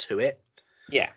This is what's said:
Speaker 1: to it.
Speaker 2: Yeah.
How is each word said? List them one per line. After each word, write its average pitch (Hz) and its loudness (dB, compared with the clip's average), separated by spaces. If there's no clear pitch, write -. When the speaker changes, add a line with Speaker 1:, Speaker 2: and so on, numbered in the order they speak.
Speaker 1:
to 101 -2
it. 135 0
Speaker 2:
Yeah. 139 2